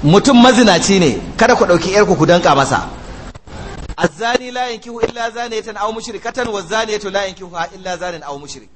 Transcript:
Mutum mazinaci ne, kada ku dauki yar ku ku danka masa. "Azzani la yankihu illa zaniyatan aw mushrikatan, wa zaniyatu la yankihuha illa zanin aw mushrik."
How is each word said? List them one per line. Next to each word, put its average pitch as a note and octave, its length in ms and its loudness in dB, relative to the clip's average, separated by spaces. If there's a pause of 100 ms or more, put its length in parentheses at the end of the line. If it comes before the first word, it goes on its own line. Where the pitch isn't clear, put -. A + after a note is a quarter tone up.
Mutum G3 400 6
mazinaci G#3 580 6
ne, B2+ 180 2 (180)
kada A#3+ 200 4
ku A3+ 80 4
dauki F3 280 2
yar G#3 120 6
ku F#3+ 100 2
ku D3+ 120 2
danka F3 280 4
masa. C3 300 0 (1120)
"Azzani A#3 560 -2
la B3 160 -4
yankihu A#3 320 -10
illa A#3 300 -4
zaniyatan A3+ 500 -8
aw G#3+ 120 -2
mushrikatan, A#3 600 -8
wa G3+ 80 -4
zaniyatu G#3 500 -4
la G3 140 -2
yankihuha F3 500 -8
illa F#3 220 -8
zanin E3+ 260 -8
aw C#3+ 140 -10
mushrik." C#3 400 -16